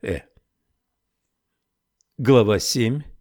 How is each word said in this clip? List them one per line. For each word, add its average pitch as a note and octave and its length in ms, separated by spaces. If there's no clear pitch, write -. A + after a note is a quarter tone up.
Э. E2+ 200
Глава A2+ 420
семь B2 420